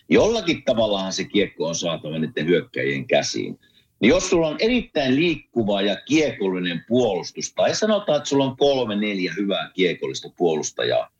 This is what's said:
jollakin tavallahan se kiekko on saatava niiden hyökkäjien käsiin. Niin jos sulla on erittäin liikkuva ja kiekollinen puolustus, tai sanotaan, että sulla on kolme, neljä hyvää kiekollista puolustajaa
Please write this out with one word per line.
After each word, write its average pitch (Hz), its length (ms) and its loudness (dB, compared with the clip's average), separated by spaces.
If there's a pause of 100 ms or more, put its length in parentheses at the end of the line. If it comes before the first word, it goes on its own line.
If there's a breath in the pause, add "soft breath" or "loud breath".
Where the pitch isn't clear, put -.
jollakin 175 540 2
tavallahan 104 500 0
se 92 120 -4
kiekko 90 420 -2
on 82 80 -4
saatava 80 440 -6
niiden 78 280 -4
hyökkäjien 69 600 -2
käsiin. 55 520 -2 (420 soft breath)
Niin 110 100 4
jos 180 200 2
sulla 165 180 2
on 151 100 -6
erittäin 160 580 0
liikkuva 117 640 0
ja 101 140 0
kiekollinen 95 920 -2
puolustus, 107 640 0
tai 123 240 0
sanotaan, 202 420 0
että 147 100 -6
sulla 139 160 2
on 131 120 -4
kolme, 131 400 2
neljä 98 400 -2
hyvää 95 380 -2
kiekollista 76 600 -2
puolustajaa 64 840 0